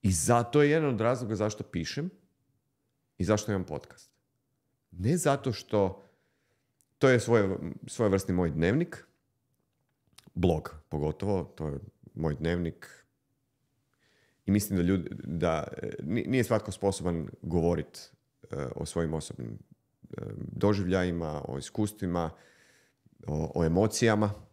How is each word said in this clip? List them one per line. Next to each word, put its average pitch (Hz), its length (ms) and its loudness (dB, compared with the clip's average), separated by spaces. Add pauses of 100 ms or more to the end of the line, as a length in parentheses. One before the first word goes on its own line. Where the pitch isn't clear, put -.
I 98 100 4
zato 117 500 4
je 143 80 6
jedan 156 200 2
od 110 120 -2
razloga 117 340 0
zašto 104 280 -2
pišem 143 460 -6 (1080)
i 101 60 -2
zašto 107 280 0
imam 95 120 -2
podcast. - 480 -12 (800)
Ne 104 260 0
zato 139 360 0
što, 98 500 0 (920)
to 135 120 6
je 123 100 6
svoje-, 107 380 4 (300)
svojevrsni 98 460 2
moj 90 160 4
dnevnik, 92 560 0 (1300)
blog 85 400 0 (140)
pogotovo, 78 540 -2
to - 240 -8
je 71 120 -6 (340)
moj 78 220 -2
dnevnik. 82 720 -4 (1400)
I 101 60 2
mislim 101 260 2
da 87 60 4
ljudi, 90 260 2 (140)
da, 80 400 0 (140)
e, - 120 -8 (140)
ni-, 98 240 -2
nije 123 160 2
svatko 107 280 0
sposoban 87 560 -2 (140)
govorit, 82 680 0 (400)
e, - 40 -8 (200)
o - 100 -6
svojim 82 280 -2
osobnim, 60 460 -8 (580)
e, - 40 -10 (160)
doživljajima, 90 1080 0
o - 100 -6
iskustvima, 87 720 -2 (1000)
o, 78 280 -2
o - 100 4
emocijama. 104 680 2 (200)